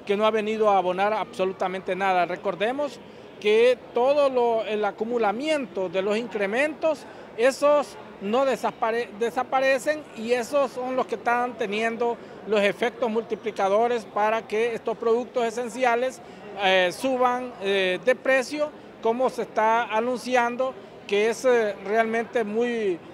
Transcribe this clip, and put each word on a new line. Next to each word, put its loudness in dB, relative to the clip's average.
que 0
no 2
ha 4
venido 2
a 6
abonar 2
absolutamente -2
nada. 2
Recordemos -4
que 4
todo 4
lo, 2
el -2
acumulamiento -2
de -2
los 0
incrementos, -2
esos 2
no 0
desapare-, -2
desaparecen 0
y -4
esos 0
son -6
los 0
que -4
están 0
teniendo -2
los 2
efectos 0
multiplicadores 0
para 0
que -2
estos -4
productos 0
esenciales, 0
eh, 4
suban, 0
eh, 2
de 4
precio, 0
como 2
se -4
está 2
anunciando, 0
que 2
es, -4
eh, 4
realmente 0
muy, -2